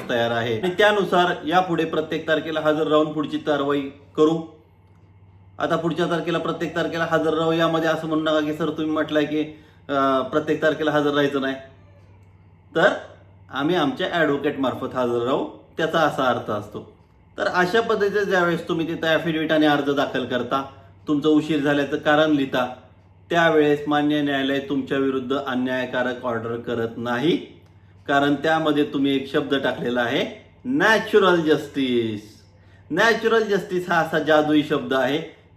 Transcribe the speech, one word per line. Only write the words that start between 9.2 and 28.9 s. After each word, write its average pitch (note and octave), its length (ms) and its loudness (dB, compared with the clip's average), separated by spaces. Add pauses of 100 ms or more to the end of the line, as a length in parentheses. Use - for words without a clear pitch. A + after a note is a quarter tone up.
की, D3+ 160 -2 (480)
अं, C3+ 340 2
प्रत्येक D3+ 380 0
तारखेला D3+ 300 0
हजर D3 180 2
राहायचं C#3 320 2
नाही", C3+ 140 -2 (1200)
तर F3+ 140 4 (640)
आम्ही D3+ 220 0
आमच्या D3+ 360 -2
ॲडव्होकेट C#3+ 480 0
मार्फत B2+ 360 -4
हजर A#2+ 300 0
राहू, D#3+ 220 -2 (300)
त्याचा E3 220 0
असा D3 240 0
अर्थ A#2+ 280 0
असतो. G#2+ 420 -8 (440)
तर F#3+ 100 -2
अशा F3+ 340 2
पद्धतीचे G#3 440 0
ज्यावेळेस F3 420 0
तुम्ही E3 200 -2
तिथं E3 200 -4
ॲफिडेव्हिट D#3 440 0
आणि D#3 140 4
अर्ज C#3+ 240 2
दाखल C3+ 360 -2
करता, B2 400 -4 (420)
तुमचं D3+ 220 2
उशीर D3+ 300 2
झाल्याचं C#3+ 380 0
कारण D#3 340 2
लिहिता, C3+ 440 0 (540)
त्यावेळेस D#3 580 4
मान्य D3 340 2
न्यायालय C#3 380 -2
तुमच्या C#3 380 -4
विरुद्ध C3+ 380 -2
अन्यायकारक B2+ 920 -4
ऑर्डर A#2 300 -4
करत A#2 420 -4
नाही, B2 400 0 (720)
कारण C#3+ 280 2
त्यामध्ये D3+ 480 2
तुम्ही C#3 320 0